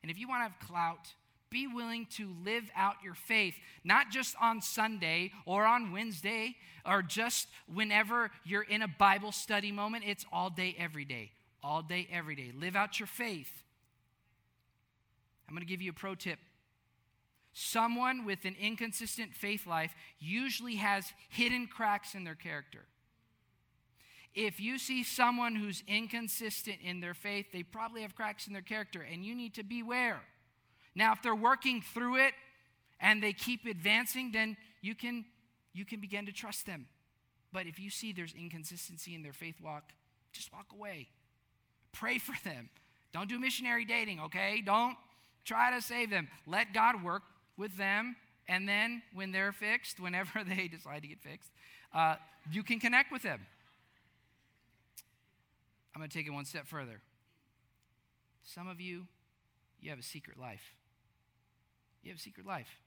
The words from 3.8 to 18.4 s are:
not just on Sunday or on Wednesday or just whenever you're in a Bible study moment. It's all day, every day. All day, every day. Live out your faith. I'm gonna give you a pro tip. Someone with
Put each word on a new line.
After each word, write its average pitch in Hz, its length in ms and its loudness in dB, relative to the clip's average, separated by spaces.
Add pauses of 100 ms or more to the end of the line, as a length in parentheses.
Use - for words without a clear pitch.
not 226 260 8
just 254 280 -2
on 226 240 6
Sunday 190 720 0 (120)
or 196 200 4
on 226 260 6
Wednesday 220 680 -4 (260)
or 190 200 4
just 226 440 0 (200)
whenever 214 640 4 (120)
you're 202 200 0
in 214 180 2
a 214 60 0
Bible 196 440 8
study 208 400 0
moment. 208 340 -2
It's 202 260 -2
all 180 180 2
day, 185 300 -2
every 156 260 -4
day. 120 280 -8 (280)
All 151 220 0
day, 175 260 -2
every 165 260 -4
day. 127 160 -8
Live 170 240 -4
out 208 240 2
your 208 80 -6
faith. 202 560 -6 (1800)
I'm 147 60 -12
gonna 175 120 -6
give 180 160 -4
you 185 100 -4
a - 20 -8
pro 190 220 -6
tip. 175 240 -6 (1120)
Someone 240 680 2
with 196 220 -2